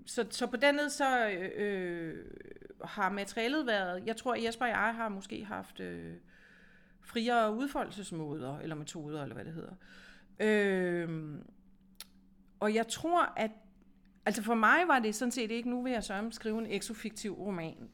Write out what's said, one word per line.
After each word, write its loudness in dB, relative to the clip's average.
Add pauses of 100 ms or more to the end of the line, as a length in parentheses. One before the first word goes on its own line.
så, -2
så -2
på 0
den 8
led, 2
så, 4
øh, -2 (600)
har 0
materialet 0
været, 0
jeg -2
tror, -2
Jesper -2
og 2
jeg 4
har -2
måske -8
haft, -8
øh, -8 (880)
friere 2
udfoldelsesmåder, -4
eller -8
metoder, -8
eller -8
hvad -10
det -10
hedder. -10 (640)
Øh, 2 (1200)
og 2
jeg 2
tror, 2
at, 0 (760)
altså 0
for 2
mig 8
var 8
det 2
sådan 0
set 0
ikke, -2
"Nu -2
vil 0
jeg 0
sørme -4
skrive -2
en -4
exofiktiv -4
roman." -6